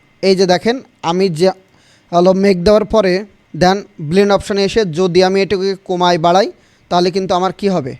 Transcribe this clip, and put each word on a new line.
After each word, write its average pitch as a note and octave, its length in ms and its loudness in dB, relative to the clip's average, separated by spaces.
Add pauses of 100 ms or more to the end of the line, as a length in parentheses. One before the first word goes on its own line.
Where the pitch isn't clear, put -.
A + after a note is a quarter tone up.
(220)
এই F#3+ 140 2
যে F#3+ 100 2
দেখেন, G#3+ 360 -2 (200)
আমি F3+ 260 0
যে F3 220 0 (640)
হলো F3+ 200 4
মেঘ F#3+ 260 2
দেওয়ার G#3 260 2
পরে G3 400 0 (320)
দেন F#3 260 0 (180)
ব্লেন্ড F#3+ 320 0
অপশনে G3 320 -2
এসে G#3+ 200 0
যদি F3+ 400 0
আমি F#3+ 180 0
এটাকে F#3+ 420 -4
কমাই F3 340 0
বাড়াই, F3 340 2 (360)
তাহলে F3+ 220 0
কিন্তু F#3+ 240 -4
আমার F3+ 180 -2
কি G3+ 160 -4
হবে, C3 320 -4